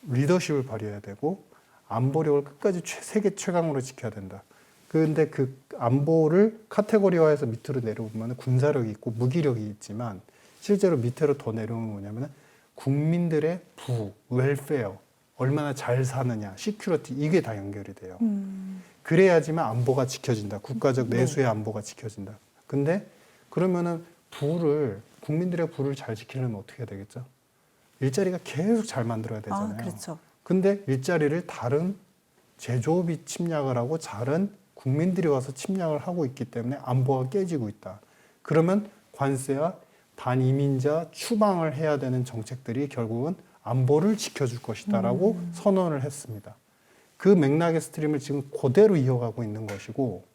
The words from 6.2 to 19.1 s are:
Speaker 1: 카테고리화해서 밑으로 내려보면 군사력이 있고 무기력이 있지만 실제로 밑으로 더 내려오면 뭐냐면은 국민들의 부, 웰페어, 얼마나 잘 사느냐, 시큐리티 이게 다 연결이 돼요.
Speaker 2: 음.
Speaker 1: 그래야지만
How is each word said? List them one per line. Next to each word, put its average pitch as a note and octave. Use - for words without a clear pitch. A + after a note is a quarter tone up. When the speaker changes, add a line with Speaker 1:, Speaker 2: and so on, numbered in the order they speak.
Speaker 1:
카테고리화해서 F3
밑으로 B2
내려보면 A2+
군사력이 C3
있고 -
무기력이 B2+
있지만 G#2
실제로 F#3+
밑으로 C3
더 A#2
내려오면 A2+
뭐냐면은 G#2
국민들의 D#3+
부, A2
웰페어, B2+
얼마나 C#3+
잘 B2+
사느냐, B2
시큐리티 F3+
이게 D3+
다 A2+
연결이 G2
돼요. -
Speaker 2:
음. F#3+
Speaker 1:
그래야지만 E3